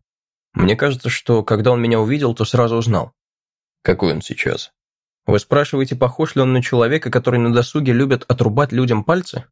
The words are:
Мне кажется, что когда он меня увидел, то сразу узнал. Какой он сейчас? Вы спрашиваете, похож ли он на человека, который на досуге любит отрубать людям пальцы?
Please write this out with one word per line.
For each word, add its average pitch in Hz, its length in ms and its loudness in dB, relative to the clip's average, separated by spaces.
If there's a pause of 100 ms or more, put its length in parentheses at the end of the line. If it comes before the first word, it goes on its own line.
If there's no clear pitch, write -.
(520)
Мне 92 220 2
кажется, 131 360 -2
что 113 340 0
когда 110 260 2
он 120 100 2
меня 117 200 2
увидел, 120 340 0
то 110 100 -2
сразу 117 320 2
узнал. 110 360 0 (680)
Какой 85 320 0
он 78 80 -6
сейчас? - 500 -6 (540)
Вы 104 120 2
спрашиваете, 139 560 -2
похож 127 400 -2
ли 139 60 2
он 131 140 2
на 127 80 2
человека, 123 480 0
который 123 280 0
на 120 140 2
досуге 123 400 0
любит 131 340 0
отрубать 120 460 0
людям 120 320 0
пальцы? 170 480 -4